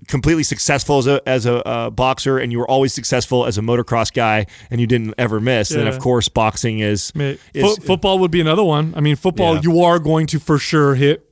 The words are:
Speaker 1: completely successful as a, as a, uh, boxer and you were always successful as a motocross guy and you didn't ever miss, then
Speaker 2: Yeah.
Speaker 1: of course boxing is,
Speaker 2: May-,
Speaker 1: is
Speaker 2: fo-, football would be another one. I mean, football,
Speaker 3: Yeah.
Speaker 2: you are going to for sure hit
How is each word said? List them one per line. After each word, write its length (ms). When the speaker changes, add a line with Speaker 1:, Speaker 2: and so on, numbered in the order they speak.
Speaker 1:
completely 340
successful 560
as 80
a, 200
as 200
a, 200
uh, 240
boxer 480
and 140
you 60
were 120
always 220
successful 540
as 120
a 40
motocross 500
guy 340
and 100
you 80
didn't 300
ever 220
miss, 300
then 160
Speaker 2:
Yeah. 60
Speaker 1:
of 80
course 280
boxing 520
is, 340
Speaker 2:
May-, 240
Speaker 1:
is 80
Speaker 2:
fo-, 140
football 420
would 120
be 100
another 240
one. 320
I 40
mean, 160
football, 380
Speaker 3:
Yeah. 80
Speaker 2:
you 200
are 160
going 300
to 120
for 180
sure 360
hit 380